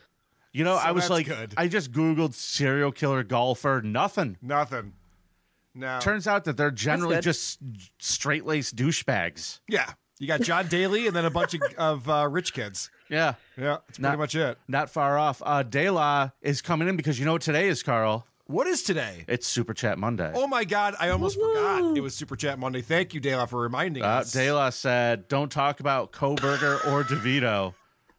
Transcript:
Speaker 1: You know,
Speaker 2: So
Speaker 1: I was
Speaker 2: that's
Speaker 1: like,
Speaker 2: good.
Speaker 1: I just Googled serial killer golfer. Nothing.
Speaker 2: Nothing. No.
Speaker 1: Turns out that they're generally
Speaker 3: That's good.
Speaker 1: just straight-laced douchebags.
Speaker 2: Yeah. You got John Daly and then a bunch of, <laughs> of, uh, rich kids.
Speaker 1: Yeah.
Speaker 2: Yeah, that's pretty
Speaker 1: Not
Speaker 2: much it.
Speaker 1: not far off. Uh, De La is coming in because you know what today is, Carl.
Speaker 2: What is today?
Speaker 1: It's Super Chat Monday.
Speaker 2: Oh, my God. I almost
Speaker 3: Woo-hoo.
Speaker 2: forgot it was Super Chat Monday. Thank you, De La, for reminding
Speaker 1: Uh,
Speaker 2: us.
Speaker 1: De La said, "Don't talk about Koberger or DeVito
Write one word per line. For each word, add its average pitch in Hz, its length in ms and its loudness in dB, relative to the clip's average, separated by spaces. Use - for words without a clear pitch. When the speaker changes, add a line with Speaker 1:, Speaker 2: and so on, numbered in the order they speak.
Speaker 1:
You 147 120 2
know, 185 120 4
Speaker 2:
So - 60 2
Speaker 1:
I 165 100 4
was 180 120 2
Speaker 2:
that's 180 60 2
Speaker 1:
like, 165 160 2
Speaker 2:
good. 113 300 -6
Speaker 1:
I 175 120 2
just 160 240 -2
Googled 160 420 2
serial 143 580 0
killer 139 300 0
golfer. 123 600 2
Nothing. 123 580 -2
Speaker 2:
Nothing. 123 520 -4
No. 127 260 -6
Speaker 1:
Turns 202 260 -2
out 202 180 2
that 143 120 -2
they're 147 160 2
generally 156 420 0
Speaker 3:
That's 175 120 0
good. 170 60 4
Speaker 1:
just - 260 -6
straight-laced 147 720 -2
douchebags. 117 920 -2
Speaker 2:
Yeah. 175 240 0
You 139 80 -8
got 151 160 0
John 175 240 0
Daly 190 400 0
and 185 100 0
then 170 80 2
a 160 60 2
bunch 170 240 -2
of, 165 140 -6
<laughs> - 100 -12
of, 151 320 -2
uh, 147 180 2
rich 170 240 -4
kids. 104 380 -8
Speaker 1:
Yeah. 151 260 0
Speaker 2:
Yeah, 127 80 -6
that's 147 180 -2
pretty 127 40 -10
Speaker 1:
Not 143 160 2
Speaker 2:
much 147 160 -2
it. 147 240 0
Speaker 1:
not 139 220 0
far 143 260 2
off. 147 300 2
Uh, 143 160 2
De 139 260 0
La 147 420 2
is 143 180 0
coming 165 280 0
in 190 80 0
because 143 220 0
you 135 60 -2
know 160 80 4
what 165 100 0
today 160 260 2
is, 151 140 -2
Carl. 113 440 2
Speaker 2:
What 220 200 0
is 359 160 0
today? 110 460 -4
Speaker 1:
It's - 180 -2
Super 113 280 -2
Chat 104 220 0
Monday. 95 380 -2
Speaker 2:
Oh, 269 140 0
my 240 160 0
God. 202 340 0
I 220 120 0
almost 392 280 0
Speaker 3:
Woo-hoo. 440 160 2
Speaker 2:
forgot 381 420 2
it 285 40 0
was 135 160 -4
Super 143 180 -8
Chat 139 240 -4
Monday. 127 240 -4
Thank 175 320 -2
you, 147 60 -8
De 135 160 0
La, 123 100 0
for 120 140 -4
reminding 131 420 -2
Speaker 1:
Uh, 101 60 2
Speaker 2:
us. 117 240 2
Speaker 1:
De 131 180 2
La 139 200 2
said, 120 580 0
"Don't 139 240 0
talk 143 260 0
about 135 320 0
Koberger 143 800 0
or 139 160 4
DeVito 120 680 0